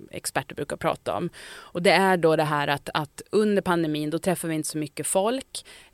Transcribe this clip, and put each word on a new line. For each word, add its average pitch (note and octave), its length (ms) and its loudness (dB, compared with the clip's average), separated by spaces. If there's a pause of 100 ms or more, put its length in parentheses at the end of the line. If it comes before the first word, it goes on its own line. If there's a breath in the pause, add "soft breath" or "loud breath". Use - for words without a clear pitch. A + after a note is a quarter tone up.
(100)
experter - 440 -6
brukar - 220 -6
prata - 400 -2
om. E3+ 140 -4 (160)
Och - 360 -10
det F#3 100 4
är F#3 240 6
då D#3+ 200 4
det D#3 80 4
här D3 240 0
att, C#3+ 260 -2
att - 360 -4
under G#3 320 2
pandemin, D3+ 480 0
då E3 80 -2
träffar E3+ 300 0
vi D#3+ 60 -2
inte D#3 140 -4
så D#3 100 -6
mycket D3+ 280 -6
folk. A3+ 580 -2 (300 loud breath)